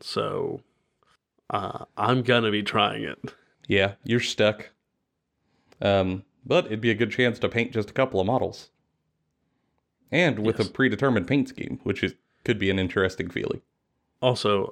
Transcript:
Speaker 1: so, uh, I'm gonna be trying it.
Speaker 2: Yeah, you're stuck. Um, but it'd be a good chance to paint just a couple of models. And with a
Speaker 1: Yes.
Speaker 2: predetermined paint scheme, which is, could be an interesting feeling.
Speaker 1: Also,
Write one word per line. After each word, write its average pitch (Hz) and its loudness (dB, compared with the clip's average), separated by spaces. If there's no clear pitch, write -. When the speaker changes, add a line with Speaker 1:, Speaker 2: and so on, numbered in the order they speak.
Speaker 1:
so, 98 -6
uh, - -6
I'm 120 2
gonna 120 2
be 104 0
trying 104 0
it. 69 -8
Speaker 2:
Yeah, 98 2
you're 117 2
stuck. - 0
Um, 98 2
but 135 2
it'd 110 -6
be 117 2
a 110 4
good 107 0
chance 120 0
to 101 -2
paint 120 -2
just 107 -4
a - -20
couple 131 0
of 92 0
models. 113 -2
And 143 2
with 110 2
a 110 4
Speaker 1:
Yes. - -6
Speaker 2:
predetermined 120 2
paint 139 2
scheme, - -8
which 98 -2
is, 95 -2
could 113 0
be 95 2
an 95 2
interesting 92 0
feeling. - -4
Speaker 1:
Also, 107 2